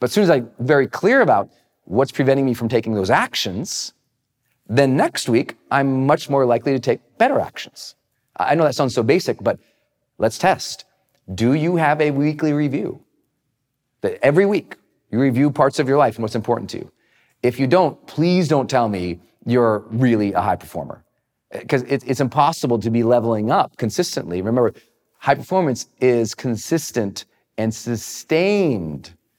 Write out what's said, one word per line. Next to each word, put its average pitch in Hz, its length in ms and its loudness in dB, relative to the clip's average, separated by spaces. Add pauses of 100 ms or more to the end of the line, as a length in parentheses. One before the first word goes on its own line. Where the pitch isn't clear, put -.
But - 100 0
as - 20 -10
soon 208 120 4
as 170 60 4
I'm 127 280 2
very 135 280 4
clear 233 340 2
about 120 300 2 (340)
what's 123 260 0
preventing 135 340 2
me 127 100 0
from 117 140 -4
taking 113 260 -2
those 95 160 0
actions, 123 840 -4 (760)
then 131 280 2
next 269 320 -2
week, 131 280 0 (140)
I'm 135 360 0
much 160 220 0
more 139 160 2
likely 120 280 0
to 135 80 0
take 131 200 -2 (180)
better 254 200 2
actions. - 560 -10 (420)
I 139 200 0
know 165 80 2
that 139 100 2
sounds 135 200 -2
so 117 100 0
basic, 131 380 0
but - 160 -2 (600)
let's 92 200 -2
test. - 460 -2 (480)
Do 113 220 2
you 160 220 0
have 151 240 2
a 151 100 4
weekly 151 420 0
review? 147 500 -2 (1000)
That 92 200 -4
every 147 220 4
week 196 320 -2 (340)
you 110 80 -2
review 135 320 2
parts 139 280 0
of 143 100 0
your 135 100 2
life 123 180 2
and 117 60 -6
what's 107 120 -6
important 113 360 -2
to - 80 -10
you. - 140 -16 (500)
If 123 160 -2
you 139 80 0
don't, 165 400 2
please 175 420 0
don't 135 200 0
tell 120 200 0
me 87 320 -4 (260)
you're 113 440 2
really 113 420 2
a 90 80 0
high 92 160 0
performer, - 480 -14 (640)
'cause 131 140 0
it, 131 240 -4
it's 123 140 -4
impossible 139 600 0
to 113 100 -4
be 117 120 2
leveling 113 480 2
up 170 280 0
consistently. 92 640 -4
Remember, 113 320 0 (440)
high - 160 0
performance 147 540 -2 (120)
is 120 340 2
consistent 120 920 -4 (320)
and 110 180 -2
sustained 131 1400 -4 (240)